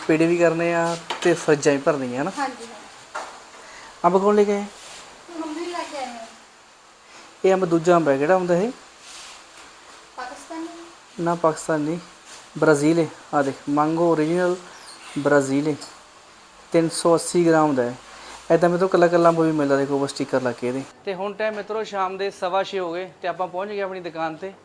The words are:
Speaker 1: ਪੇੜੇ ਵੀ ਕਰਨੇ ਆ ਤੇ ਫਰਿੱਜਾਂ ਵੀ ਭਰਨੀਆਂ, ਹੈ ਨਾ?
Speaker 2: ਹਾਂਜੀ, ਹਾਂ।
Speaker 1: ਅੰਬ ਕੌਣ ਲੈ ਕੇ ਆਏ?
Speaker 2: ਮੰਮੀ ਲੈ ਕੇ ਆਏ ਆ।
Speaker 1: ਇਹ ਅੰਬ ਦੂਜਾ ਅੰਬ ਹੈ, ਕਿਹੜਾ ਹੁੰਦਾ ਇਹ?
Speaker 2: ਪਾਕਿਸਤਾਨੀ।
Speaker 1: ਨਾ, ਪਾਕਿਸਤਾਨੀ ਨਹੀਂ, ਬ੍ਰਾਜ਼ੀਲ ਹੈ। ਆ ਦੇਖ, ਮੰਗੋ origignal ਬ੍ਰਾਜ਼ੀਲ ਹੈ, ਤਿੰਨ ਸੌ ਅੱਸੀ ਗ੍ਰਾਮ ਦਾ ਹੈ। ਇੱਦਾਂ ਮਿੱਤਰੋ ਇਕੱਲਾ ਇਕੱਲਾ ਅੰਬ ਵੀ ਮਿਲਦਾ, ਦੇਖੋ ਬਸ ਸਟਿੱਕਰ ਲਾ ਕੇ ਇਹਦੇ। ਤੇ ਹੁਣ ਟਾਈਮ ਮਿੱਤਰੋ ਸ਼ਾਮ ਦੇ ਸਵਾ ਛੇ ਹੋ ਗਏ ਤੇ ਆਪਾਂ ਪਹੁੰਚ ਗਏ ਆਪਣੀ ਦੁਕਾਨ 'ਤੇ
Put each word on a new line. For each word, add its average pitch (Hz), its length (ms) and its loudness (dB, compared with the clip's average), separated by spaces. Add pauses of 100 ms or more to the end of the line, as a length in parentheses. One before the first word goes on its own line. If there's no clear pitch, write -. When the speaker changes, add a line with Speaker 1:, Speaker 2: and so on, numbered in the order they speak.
Speaker 1:
ਪੇੜੇ 160 200 4
ਵੀ 170 100 2
ਕਰਨੇ 170 360 2
ਆ 170 240 0 (260)
ਤੇ 175 100 4
ਫਰਿੱਜਾਂ 151 400 2
ਵੀ 139 60 0
ਭਰਨੀਆਂ, 131 400 -2
ਹੈ 139 40 -4
ਨਾ? 185 140 -4
Speaker 2:
ਹਾਂਜੀ, 254 280 -6
ਹਾਂ। - 560 -16 (840)
Speaker 1:
ਅੰਬ 185 160 4
ਕੌਣ 208 140 4
ਲੈ 208 80 6
ਕੇ 202 100 2
ਆਏ? 202 120 -4 (760)
Speaker 2:
ਮੰਮੀ 311 260 -10
ਲੈ 349 180 -8
ਕੇ 294 140 -12
ਆਏ 262 80 -8
ਆ। 233 200 -14 (1200)
Speaker 1:
ਇਹ 190 80 6
ਅੰਬ 185 120 2
ਦੂਜਾ 170 300 4
ਅੰਬ 160 140 4
ਹੈ, 139 80 4
ਕਿਹੜਾ 151 180 4
ਹੁੰਦਾ 180 220 2
ਇਹ? 214 140 0 (1400)
Speaker 2:
ਪਾਕਿਸਤਾਨੀ। 294 520 -12 (520)
Speaker 1:
ਨਾ, 175 160 0
ਪਾਕਿਸਤਾਨੀ 156 480 -2
ਨਹੀਂ, 160 160 -4 (580)
ਬ੍ਰਾਜ਼ੀਲ 156 420 4
ਹੈ। 156 80 2 (260)
ਆ 147 80 4
ਦੇਖ, 135 140 -4 (140)
ਮੰਗੋ 160 420 2
origignal 170 440 0 (640)
ਬ੍ਰਾਜ਼ੀਲ 143 500 2
ਹੈ, 147 80 -2 (960)
ਤਿੰਨ 165 180 2
ਸੌ 165 260 2
ਅੱਸੀ 165 320 0
ਗ੍ਰਾਮ 156 280 4
ਦਾ 123 80 2
ਹੈ। 123 120 -4 (560)
ਇੱਦਾਂ 170 180 6
ਮਿੱਤਰੋ 175 180 2
ਇਕੱਲਾ 180 180 4
ਇਕੱਲਾ 170 240 6
ਅੰਬ 165 120 4
ਵੀ 160 100 2
ਮਿਲਦਾ, 139 260 2
ਦੇਖੋ 139 220 0
ਬਸ 139 100 -2
ਸਟਿੱਕਰ 131 320 -2
ਲਾ 127 100 -2
ਕੇ 123 160 -6
ਇਹਦੇ। 131 160 -4 (220)
ਤੇ 196 80 -6
ਹੁਣ 196 200 -6
ਟਾਈਮ 214 220 -4
ਮਿੱਤਰੋ 214 280 -6
ਸ਼ਾਮ 190 340 -4
ਦੇ 196 140 -4
ਸਵਾ 190 320 -2
ਛੇ 190 160 -6
ਹੋ 175 140 -4
ਗਏ 180 180 -8 (100)
ਤੇ 185 60 -6
ਆਪਾਂ 175 200 -4
ਪਹੁੰਚ 180 220 -8
ਗਏ 202 120 -6
ਆਪਣੀ 185 180 -6
ਦੁਕਾਨ 160 360 -8
'ਤੇ 190 180 -12 (120)